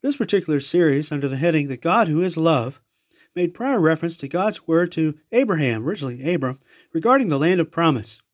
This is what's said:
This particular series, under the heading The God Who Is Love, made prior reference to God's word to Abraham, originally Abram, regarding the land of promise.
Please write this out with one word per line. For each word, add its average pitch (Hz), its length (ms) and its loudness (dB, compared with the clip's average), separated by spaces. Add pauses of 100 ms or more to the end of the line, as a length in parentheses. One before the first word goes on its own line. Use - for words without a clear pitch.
This 277 120 -2
particular 160 460 -2
series, 151 500 2
under 143 180 -4
the 135 80 -4
heading 156 300 0
The 135 100 -6
God 185 300 2
Who 160 160 0
Is 185 140 -2
Love, 147 440 0 (540)
made 175 200 -2
prior 247 260 -2
reference 160 380 0
to 139 100 -12
God's 190 360 -4
word 170 280 2
to 156 260 -2 (140)
Abraham, 151 520 0
originally 139 480 -4
Abram, 131 280 -2 (320)
regarding 226 360 2
the 139 120 0
land 175 180 2
of - 140 -2
promise. 151 500 0 (120)